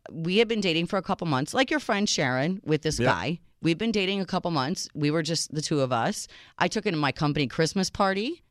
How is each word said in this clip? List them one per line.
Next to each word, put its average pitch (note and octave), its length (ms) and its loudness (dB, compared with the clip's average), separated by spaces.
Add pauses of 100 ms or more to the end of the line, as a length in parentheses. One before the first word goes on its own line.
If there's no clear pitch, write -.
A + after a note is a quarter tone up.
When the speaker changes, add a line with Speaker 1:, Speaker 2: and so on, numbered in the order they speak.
(100)
Speaker 1:
we E3+ 280 0
had A#3 100 6
been A3 120 0
dating E3+ 260 0
for G3+ 100 -2
a F3+ 60 0
couple F#3 240 -2
months, C#3+ 260 0
like C4 180 2
your D4+ 100 0
friend G#3 280 0
Sharon D3 560 0
with D3+ 180 2
this - 180 -2
Speaker 2:
Yeah. A#2+ 120 4
Speaker 1:
guy. A2 280 -4 (200)
We've E3 180 0
been A3+ 140 -2
dating G3 280 0
a F#3+ 60 -4
couple F3+ 260 -2
months. C#3+ 420 -2
We D3 160 0
were D#3+ 120 0
just D#3 300 -4
the D3+ 100 -4
two D3+ 180 0
of B2+ 120 2
us. B2+ 360 -2 (300)
I F3+ 100 2
took G#3 180 -4
him F3 80 0
to D#3 60 0
my C#3 120 2
company D3 360 0
Christmas E3+ 420 0
party. G#3 600 0